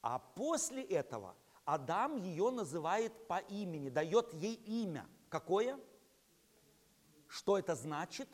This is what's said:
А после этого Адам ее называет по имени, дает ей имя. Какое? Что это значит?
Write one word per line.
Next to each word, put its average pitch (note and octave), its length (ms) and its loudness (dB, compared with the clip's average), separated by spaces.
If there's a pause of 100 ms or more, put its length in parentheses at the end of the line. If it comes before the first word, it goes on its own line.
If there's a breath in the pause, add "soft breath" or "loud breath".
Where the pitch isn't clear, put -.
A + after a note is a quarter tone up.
А A#2+ 160 0
после C4+ 640 -2
этого A#2 520 -2 (280 loud breath)
Адам E3 520 0
ее F#3 360 2
называет G3 720 0
по F3 120 0
имени, F3 520 -4
дает E3 440 4
ей F#3+ 200 -2
имя. G#3 540 -4 (200)
Какое? G#3+ 520 2 (1500)
Что - 320 4
это F3 160 0
значит? D#3 600 -6